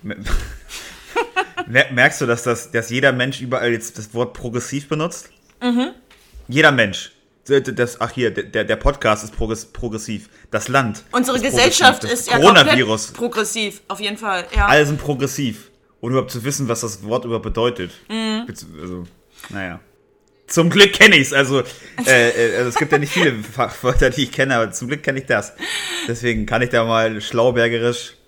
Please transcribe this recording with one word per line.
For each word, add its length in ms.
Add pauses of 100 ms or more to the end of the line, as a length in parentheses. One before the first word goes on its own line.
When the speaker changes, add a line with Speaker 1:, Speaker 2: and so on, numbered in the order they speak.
Speaker 1:
Me-, 120 (800)
<laughs> 720
mer-, 240
merkst 300
du, 40
dass 180
das, 280
dass 180
jeder 220
Mensch 300
überall 320
jetzt 240
das 160
Wort 200
progressiv 540
benutzt? 420 (320)
Speaker 2:
Mhm. 300 (560)
Speaker 1:
Jeder 240
Mensch. 400 (360)
D-, 140
d-, 120
das, 280
ach 100
hier, 220
d-, 100
der, 200
der 140
Podcast 480
ist 100
progress-, 300
progressiv. 640 (220)
Das 180
Land 420
Speaker 2:
Unsere 260
Speaker 1:
ist 60
Speaker 2:
Gesellschaft 580
Speaker 1:
progressiv. 100
Das 100
Speaker 2:
ist 100
ja 80
Speaker 1:
Coronavirus. 680
Speaker 2:
komplett 100
progressiv, 720
auf 100
jeden 180
Fall, 280 (100)
ja. 120
Speaker 1:
Alle 180
sind 140
progressiv. 720 (300)
Und 100
überhaupt 200
zu 120
wissen, 240
was 140
das 220
Wort 220
überhaupt 200
bedeutet. 460 (180)
Speaker 2:
Mhm. 380
Speaker 1:
Bez-, 180 (160)
also, 240 (440)
naja. 300 (680)
Zum 220
Glück 240
kenn 200
ich's. 200
Also, 300 (420)
äh, 240
äh, 280
also 120
es 60
gibt 160
ja 80
nicht 120
viele 220
<laughs> 220
Fachwörter, 560
die 140
ich 60
kenne, 260
aber 140
zum 180
Glück 120
kenn 160
ich 80
das. 280 (540)
Deswegen 380
kann 160
ich 80
da 160
mal 360
schlaubergerisch 920 (140)